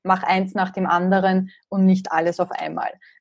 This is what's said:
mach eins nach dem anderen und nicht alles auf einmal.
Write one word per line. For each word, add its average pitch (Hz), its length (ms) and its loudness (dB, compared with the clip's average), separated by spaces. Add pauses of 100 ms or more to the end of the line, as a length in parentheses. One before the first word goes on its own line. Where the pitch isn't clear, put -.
mach 185 200 0
eins 190 320 -2
nach 185 160 -2
dem 185 160 -4
anderen 190 640 2 (180)
und 190 160 2
nicht 190 260 2
alles 165 300 -2
auf 175 100 -4
einmal. - 420 -8 (280)